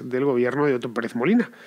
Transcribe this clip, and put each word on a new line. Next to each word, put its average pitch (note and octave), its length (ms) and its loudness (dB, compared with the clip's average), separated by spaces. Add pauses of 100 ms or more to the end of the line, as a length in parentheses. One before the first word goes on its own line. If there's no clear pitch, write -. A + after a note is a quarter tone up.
del B2+ 220 -2
gobierno B2+ 400 2
de C#3 100 2
Otto A#2+ 180 -6
Pérez A2+ 220 -4
Molina, F#3+ 360 2 (160)